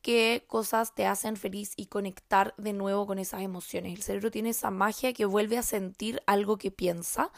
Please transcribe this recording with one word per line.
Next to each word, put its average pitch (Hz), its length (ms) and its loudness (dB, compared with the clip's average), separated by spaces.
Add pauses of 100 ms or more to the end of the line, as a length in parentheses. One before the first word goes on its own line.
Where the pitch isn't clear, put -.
qué 233 460 4
cosas 226 480 0
te - 100 0
hacen 208 300 0
feliz 202 400 -6
y 202 120 -8
conectar 196 720 2
de 208 140 -4
nuevo 196 340 0
con 196 140 -2
esas 190 220 -6
emociones. 180 520 -6
El 202 100 -8
cerebro 202 280 -2
tiene 220 180 -2
esa 226 220 -2
magia 214 400 0
que 226 140 0
vuelve 214 320 2
a 240 60 0
sentir 214 640 -4
algo 202 300 4
que 196 140 -4
piensa. - 680 0